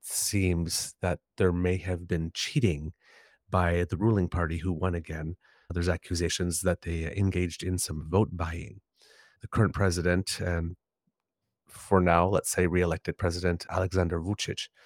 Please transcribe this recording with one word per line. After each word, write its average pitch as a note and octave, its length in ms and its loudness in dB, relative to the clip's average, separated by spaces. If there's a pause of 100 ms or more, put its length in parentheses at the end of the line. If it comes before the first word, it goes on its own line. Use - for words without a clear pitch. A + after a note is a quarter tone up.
seems - 1000 -2
that F2 180 0 (180)
there F#2 160 4
may F2+ 240 2
have F2 280 -6
been E2+ 280 -2
cheating E2 580 0 (580)
by F2 400 2
the G2 60 -4
ruling G2+ 320 2
party E2+ 300 -2
who E2+ 160 -2
won F2+ 200 -2
again. D#2+ 440 -6 (360)
There's E2+ 140 0
accusations F2 760 0
that F2 180 2
they E2 340 -4
engaged F#2 480 0
in F#2 140 -2
some D#2 320 -6
vote F#2+ 260 2
buying. E2 460 -6 (580)
The - 80 -12
current - 260 2
president, F2+ 680 0
and F2 340 -2 (880)
for - 360 2
now, F2 260 6
let's - 220 0
say, F#2 180 2
re-elected E2+ 500 0
President F2 520 0
Alexander F2 500 0
Vucic, F#2+ 480 -4 (180)